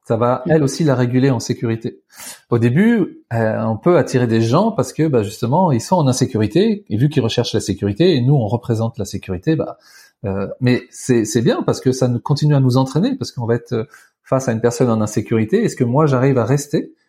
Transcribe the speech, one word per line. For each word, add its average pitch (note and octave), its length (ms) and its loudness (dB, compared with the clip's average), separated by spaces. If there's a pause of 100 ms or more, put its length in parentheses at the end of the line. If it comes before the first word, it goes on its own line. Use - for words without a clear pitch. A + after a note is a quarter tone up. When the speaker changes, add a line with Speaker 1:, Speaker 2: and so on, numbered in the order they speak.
Speaker 1:
Ça A#2 100 0
va, B2 280 0
Speaker 2:
Mm. - 60 -2
Speaker 1:
elle D#3+ 120 4
aussi, C3+ 200 -2
la C#3 120 2
réguler B2+ 340 2
en A#2+ 100 0
sécurité. A2+ 640 -6 (480)
Au A#2+ 80 2
début, F3 680 2 (100)
euh, A2 300 0
on A2 140 -2
peut E3+ 200 2
attirer B2 300 0
des A2+ 140 2
gens D#3+ 300 2
parce - 220 -4
que, D#3 140 0
bah, B2+ 160 2
justement, C#3 480 0
ils A#2 100 2
sont - 140 -2
en D3 120 2
insécurité B2+ 840 0
et G#2 80 -2
vu C#3 120 2
qu'ils C#3 120 0
recherchent A2+ 320 -2
la A2 60 -2
sécurité G#2 560 0
et B2 60 0
nous, C3 120 2
on A2+ 140 0
représente A2+ 500 -4
la G2 80 -6
sécurité, F#2+ 500 -4
bah, - 220 -6 (480)
euh, G2 220 -4 (120)
mais B2 300 2
c'est, A#2+ 360 0
c'est A2+ 160 -2
bien A#3+ 220 0
parce - 160 -2
que C3 120 0
ça C3 160 0
nous A#2+ 120 -2
continue D3 360 0
à C#3 40 4
nous B2+ 180 2
entraîner D#3 380 0
parce - 160 -8
qu'on A#2+ 140 -8
va A#2 100 0
être, - 180 -6
euh, A2+ 100 -2 (400)
face C3 240 -2
à A#2+ 60 0
une A2 80 -4
personne A#2+ 280 2
en A2 120 2
insécurité. A2 640 0
Est-ce - 100 -4
que C3+ 80 -2
moi, B2+ 240 2
j'arrive C3+ 300 2
à A2+ 80 2
rester - 480 -2 (160)